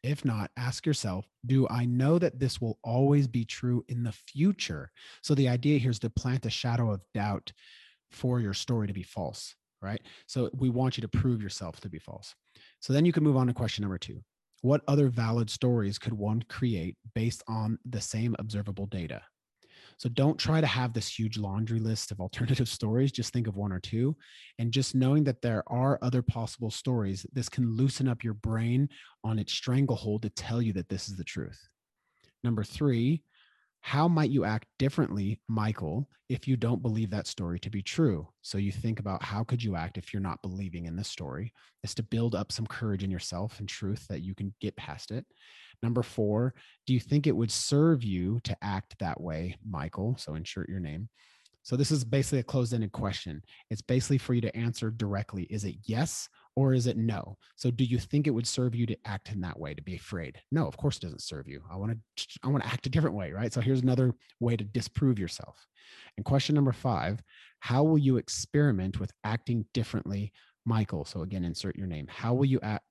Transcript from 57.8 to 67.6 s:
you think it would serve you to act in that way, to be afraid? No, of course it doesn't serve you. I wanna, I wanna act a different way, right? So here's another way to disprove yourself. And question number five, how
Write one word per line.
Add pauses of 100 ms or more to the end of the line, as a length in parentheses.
you
think
it
would
serve
you
to
act
in
that
way,
to
be
afraid? (100)
No,
of
course
it
doesn't
serve
you. (100)
I
wanna, (460)
I
wanna
act
a
different
way,
right?
So
here's
another (260)
way
to
disprove
yourself. (500)
And
question
number
five, (380)
how